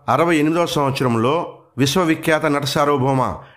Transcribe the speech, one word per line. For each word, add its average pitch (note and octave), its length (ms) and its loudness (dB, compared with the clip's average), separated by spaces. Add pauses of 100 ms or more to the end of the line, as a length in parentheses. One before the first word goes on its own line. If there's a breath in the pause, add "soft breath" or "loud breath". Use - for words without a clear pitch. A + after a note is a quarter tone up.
అరవై D#3+ 280 2
ఎనిమిదో D#3+ 280 2
సంవత్సరంలో C3+ 920 -2 (180)
విశ్వవిఖ్యాత D#3 680 0
నట C#3+ 180 0
సార్వభౌమ C3+ 760 0 (200 loud breath)